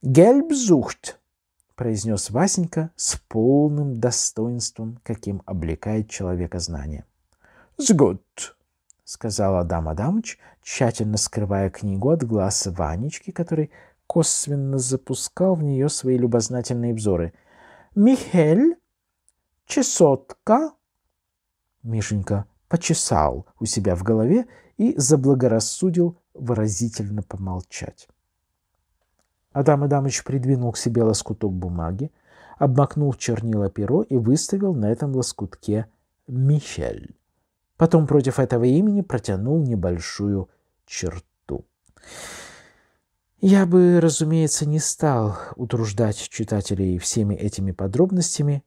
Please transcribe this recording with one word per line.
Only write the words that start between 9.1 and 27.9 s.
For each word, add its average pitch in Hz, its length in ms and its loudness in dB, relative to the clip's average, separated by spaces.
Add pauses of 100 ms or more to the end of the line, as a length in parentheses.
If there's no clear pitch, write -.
Сказал 98 440 -2
Адам 85 320 -2
Адамыч, 135 500 -4 (240)
тщательно 113 540 -2
скрывая 98 520 -2
книгу 98 400 -4
от 156 140 2
глаз 101 420 -2
Ванечки, 92 680 -6
который 160 380 -4 (380)
косвенно 139 720 -2
запускал 131 760 -2
в 156 80 -2
нее 139 240 0
свои 127 300 0
любознательные 120 760 0
взоры. 95 400 0 (600)
«Михель, 208 800 4 (920)
чесотка?» 226 1080 2 (1120)
Мишенька 104 600 -2 (220)
почесал 92 760 0 (140)
у 117 60 -6
себя 98 300 0
в 90 80 -6
голове 117 440 2 (300)
и - 200 0
заблагорассудил 139 1200 2 (160)
выразительно 110 880 -4
помолчать. - 840 -10 (1400)